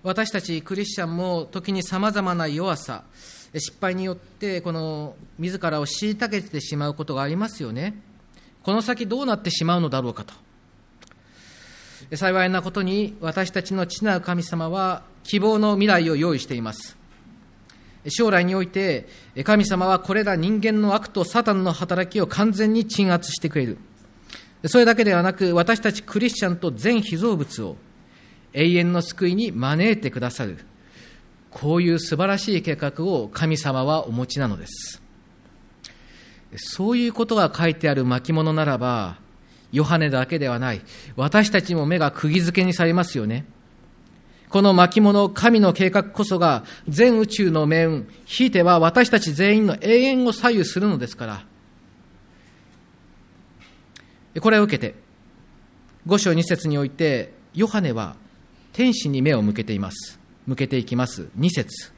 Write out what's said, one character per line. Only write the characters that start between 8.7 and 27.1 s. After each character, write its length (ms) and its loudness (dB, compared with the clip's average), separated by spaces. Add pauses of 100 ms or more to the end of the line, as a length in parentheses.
の 100 0
先 260 -6
ど 140 -4
う 40 -6
な 100 0
っ 60 -12
て 100 -4
し 140 -4
ま 120 2
う 40 0
の 80 -2
だ 120 -2
ろ 80 -6
う 40 -8
か 100 -14
と。 100 -18 (1800)
幸 280 0
い 60 2
な 120 0
こ 100 -8
と 100 -4
に、 400 -2
私 300 -4
た 100 -4
ち 120 -8
の 120 -2
父 200 -8
な 100 2
る 60 -2
神 220 -2
様 260 -6
は 340 -4 (200)
希 160 -2
望 200 2
の 160 2
未 120 2
来 220 4
を 60 0
用 200 0
意 40 -4
し 60 -8
て 100 -8
い 60 -6
ま 120 -6
す。 240 -14 (1120)
将 240 0
来 140 4
に 100 0
お 80 0
い 40 -4
て、 400 -2 (360)
神 220 4
様 200 0
は 140 2
こ 140 -4
れ 100 2
ら 120 0
人 240 0
間 220 2
の 140 2
悪 120 -4
と 160 -2
サ 200 0
タ 100 2
ン 100 0
の 80 0
働 380 -2
き 100 -4
を 80 0
完 240 0
全 220 2
に 120 2
鎮 280 2
圧 180 -2
し 80 -8
て 100 -4
く 100 -2
れ 60 0
る。 120 -8 (880)
そ 140 4
れ 60 8
だ 100 4
け 80 2
で 100 4
は 80 4
な 120 2
く、 200 0
私 260 2
た 140 0
ち 80 -10
ク 180 -4
リ 100 0
ス 60 -4
チ 100 -4
ャ 60 0
ン 60 -4
と 140 -4
全 300 0
被 160 -6